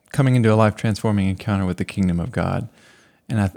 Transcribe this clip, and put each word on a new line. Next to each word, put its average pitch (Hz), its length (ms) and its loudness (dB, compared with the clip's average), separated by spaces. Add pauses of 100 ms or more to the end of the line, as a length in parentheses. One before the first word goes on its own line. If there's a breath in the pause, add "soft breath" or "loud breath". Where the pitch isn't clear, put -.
(120)
coming 131 240 2
into 110 180 4
a - 20 4
life-transforming 104 720 2
encounter 98 360 -2
with 90 120 -4
the 92 80 -4
kingdom 90 340 0
of 85 120 -4
God. 90 360 -4 (600 soft breath)
And 113 120 0
I, 95 160 0